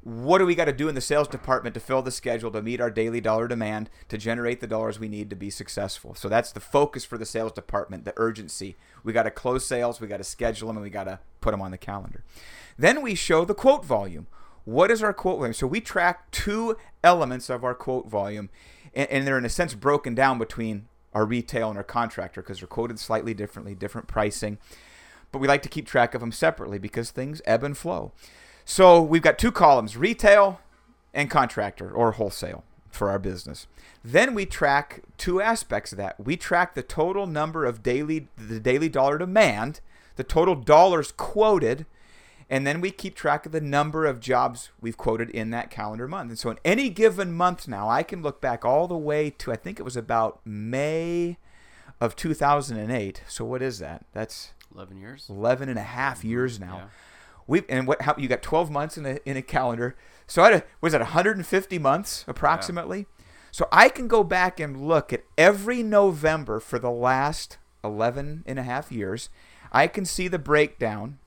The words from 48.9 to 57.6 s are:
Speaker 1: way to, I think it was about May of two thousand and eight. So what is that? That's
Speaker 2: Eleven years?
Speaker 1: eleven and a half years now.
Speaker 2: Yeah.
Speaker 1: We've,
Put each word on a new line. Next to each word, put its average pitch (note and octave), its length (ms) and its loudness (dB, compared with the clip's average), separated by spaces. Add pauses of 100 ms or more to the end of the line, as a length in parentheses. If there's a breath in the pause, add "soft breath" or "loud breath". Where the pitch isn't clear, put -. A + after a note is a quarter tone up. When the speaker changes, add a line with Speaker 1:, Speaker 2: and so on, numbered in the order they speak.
Speaker 1:
way D3+ 320 -2
to, - 220 -10
I A#2 40 -2
think F#3 240 -12
it E2 40 -10
was B2 120 -10
about A2+ 500 -2
May D#3 920 -4 (640 soft breath)
of A#2 140 -2
two D#3+ 180 -4
thousand C#3+ 440 0
and G#2+ 140 -6
eight. G#2 360 -4
So - 180 -10
what B2 160 -6
is B2+ 180 -6
that? D#2 340 -14
That's - 400 -12 (200)
Speaker 2:
Eleven F#2+ 240 -20
years? A#2+ 320 -20
Speaker 1:
eleven A#2+ 400 0
and B2 80 -4
a G2+ 60 -6
half B2 400 -6
years A#2 360 -2
now. F#2 180 -12
Speaker 2:
Yeah. F2+ 80 -16 (600 loud breath)
Speaker 1:
We've, E3+ 240 2